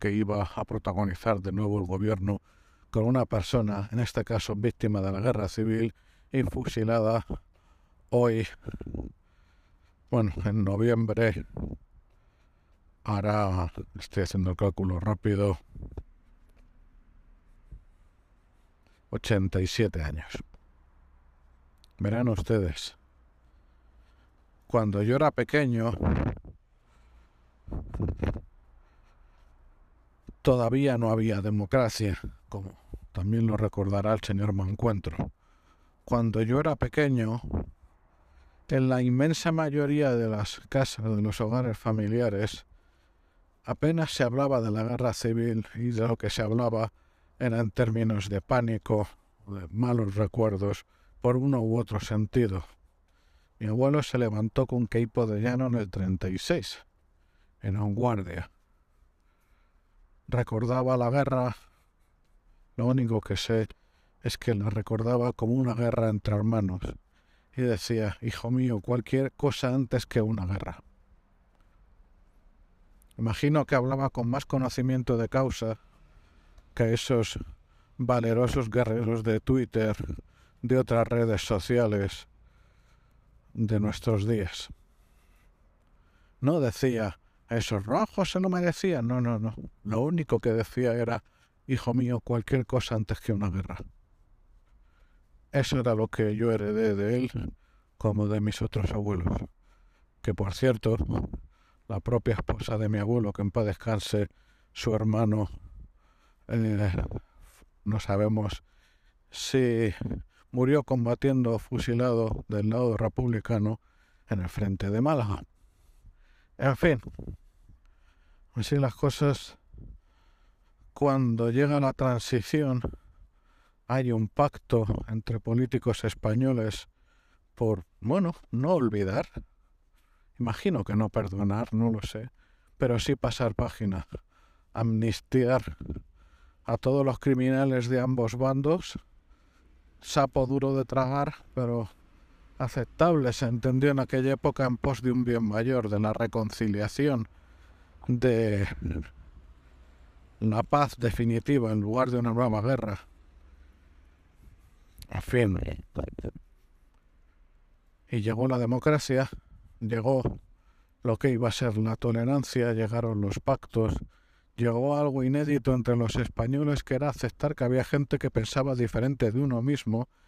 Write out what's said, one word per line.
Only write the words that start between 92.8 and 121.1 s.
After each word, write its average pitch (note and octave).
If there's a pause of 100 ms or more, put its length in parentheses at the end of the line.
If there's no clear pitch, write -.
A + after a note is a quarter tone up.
antes G#2+
que -
una G2+
guerra". F#2 (1800)
Eso C#3
era A#2+
lo A2
que G#2+
yo A2+
heredé G#2+
de G#2+
él, - (440)
como G#2+
de G#2
mis G#2
otros G#2+
abuelos. G2+ (840)
Que, G#2
por F#2+
cierto, A2+ (920)
la G#2
propia A#2
esposa G#2+
de G#2+
mi G#2+
abuelo, G#2
que G2+
en G2+
paz A2+
descanse, G#2 (460)
su -
hermano, G#2+ (1000)
eh, G#2 (880)
no G#2
sabemos G#2+ (640)
si A#2 (560)
murió C3
combatiendo B2
o G#2+
fusilado A#2
del G#2+
lado A#2
republicano A2+ (480)
en G2+
el F2+
frente G2
de G#2+
Málaga. B2+ (1120)
En C3
fin, C#3+ (1500)
así A#2
las C3+
cosas, - (1400)
cuando B2